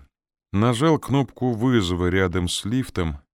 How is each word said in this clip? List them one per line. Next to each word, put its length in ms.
Нажал 440
кнопку 540
вызова 560
рядом 400
с 160
лифтом 560